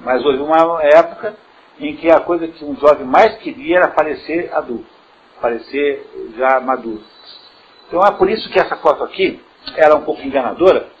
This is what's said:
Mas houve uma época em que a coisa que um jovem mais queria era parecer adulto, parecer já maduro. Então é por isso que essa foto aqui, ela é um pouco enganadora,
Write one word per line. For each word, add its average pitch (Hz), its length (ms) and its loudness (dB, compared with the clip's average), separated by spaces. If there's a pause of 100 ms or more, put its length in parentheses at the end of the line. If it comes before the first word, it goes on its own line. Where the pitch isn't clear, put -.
Mas 123 240 -2
houve 131 140 2
uma 160 440 0
época 165 520 2 (460)
em 147 160 -10
que 165 140 0
a 165 100 6
coisa 170 260 -4
que 160 180 -14
um 143 120 -8
jovem 143 300 2
mais 190 320 2
queria 147 400 -2
era 170 100 2
parecer 151 640 -4
adulto, 127 340 -8 (540)
parecer 135 680 -4 (300)
já 131 240 2
maduro. 117 420 -6 (880)
Então 175 180 0
é 196 60 2
por 190 180 0
isso 220 200 -6
que 190 100 0
essa 156 160 -2
foto 147 260 0
aqui, 151 380 -4 (360)
ela 151 180 6
é 151 40 2
um - 60 -6
pouco - 180 -6
enganadora, 135 640 0 (140)